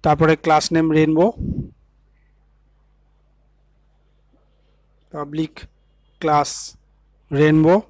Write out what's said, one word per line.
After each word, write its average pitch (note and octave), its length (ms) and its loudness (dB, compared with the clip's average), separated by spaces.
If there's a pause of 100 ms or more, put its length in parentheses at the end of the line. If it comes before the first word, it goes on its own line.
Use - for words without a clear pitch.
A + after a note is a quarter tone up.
তারপরে D#3+ 280 2 (120)
ক্লাস D#3 200 2 (100)
নেম D#3+ 120 2 (100)
রেইনবো, D#3 300 2 (3750)
পাবলিক D3+ 420 -10 (640)
ক্লাস D3 300 0 (880)
রেইনবো D#3 340 4 (160)